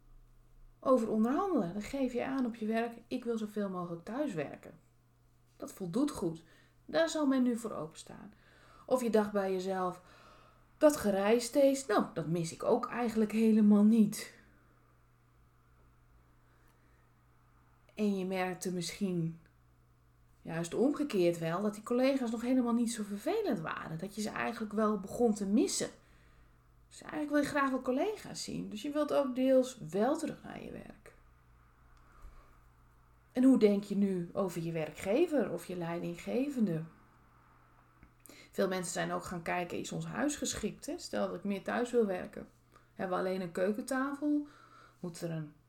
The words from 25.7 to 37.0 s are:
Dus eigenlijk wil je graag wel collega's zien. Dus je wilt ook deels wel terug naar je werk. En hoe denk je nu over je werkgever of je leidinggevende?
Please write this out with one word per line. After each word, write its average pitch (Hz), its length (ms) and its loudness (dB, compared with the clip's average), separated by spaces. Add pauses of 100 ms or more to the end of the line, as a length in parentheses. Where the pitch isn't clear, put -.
Dus - 140 -20
eigenlijk 294 300 -6
wil 294 100 4
je 269 60 -2
graag 277 220 0
wel 254 120 -2
collega's 330 600 -2
zien. 175 260 -6
Dus 208 140 -10
je 294 80 -6
wilt 294 220 0
ook 269 220 2
deels 254 440 4
wel 202 400 0
terug 226 240 -8
naar - 200 -14
je - 80 -12
werk. - 440 -16 (2250)
En 254 100 2
hoe 262 160 8
denk 202 260 4
je 190 120 -6
nu 190 360 0
over 175 300 -2
je 165 100 -4
werkgever 208 800 0
of 170 160 -8
je 180 100 -8
leidinggevende? 175 1080 -2 (1700)